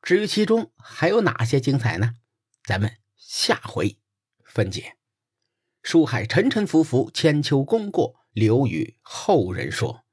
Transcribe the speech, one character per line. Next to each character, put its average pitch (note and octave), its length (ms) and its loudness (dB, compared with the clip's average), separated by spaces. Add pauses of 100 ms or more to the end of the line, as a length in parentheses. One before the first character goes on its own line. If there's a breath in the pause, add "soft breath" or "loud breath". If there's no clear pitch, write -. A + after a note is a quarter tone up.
至 F#3+ 220 2
于 - 20 -2
其 G#3 200 0
中 A3 320 0
还 - 320 -2
有 A3 100 4
哪 E3+ 240 0
些 C3+ 160 0
精 C3+ 180 0
彩 A2 200 -2
呢？ A#2 160 -2 (500)
咱 F#2+ 160 -2
们 G#2 140 -2 (240)
下 - 480 -4
回 - 320 -4 (480)
分 G2 260 -4
解。 - 240 -12 (880)
书 E3 220 4
海 G#2 200 -4
沉 F#3+ 240 2
沉 G#3 160 0
浮 D#3+ 160 2
浮， C3+ 320 0
千 D3 300 2
秋 C#3 220 2
功 G#3 260 -2
过 - 240 -2 (160)
留 A2 340 2
与 - 360 -4
后 G#2+ 500 0
人 - 180 -6
说。 - 440 -6